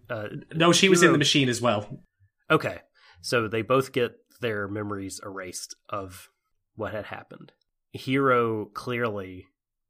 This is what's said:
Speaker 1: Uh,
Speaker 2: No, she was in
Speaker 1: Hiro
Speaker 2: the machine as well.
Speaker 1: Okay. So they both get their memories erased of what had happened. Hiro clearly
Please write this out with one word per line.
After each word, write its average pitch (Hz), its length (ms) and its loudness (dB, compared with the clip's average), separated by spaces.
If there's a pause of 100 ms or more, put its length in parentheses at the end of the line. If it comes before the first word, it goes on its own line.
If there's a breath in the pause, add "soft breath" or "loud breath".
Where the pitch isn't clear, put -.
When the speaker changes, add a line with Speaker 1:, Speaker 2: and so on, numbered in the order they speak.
(100)
Speaker 1:
Uh, 107 180 -8 (240)
Speaker 2:
No, 160 200 4
she 190 160 6
was 180 120 6
in 180 60 8
Speaker 1:
Hiro 165 60 8
Speaker 2:
the 156 60 4
machine 143 300 4
as 117 140 -2
well. 117 400 0 (480)
Speaker 1:
Okay. 139 300 0 (420 soft breath)
So 117 260 0
they 113 140 -2
both 127 300 2
get 120 240 -2 (240)
their 104 280 -4
memories 101 560 -8
erased 95 520 -12 (120)
of 95 400 -12 (460)
what 104 180 -8
had 104 140 -8
happened. - 460 -16 (400)
Hiro 120 760 0
clearly 101 800 -6 (440)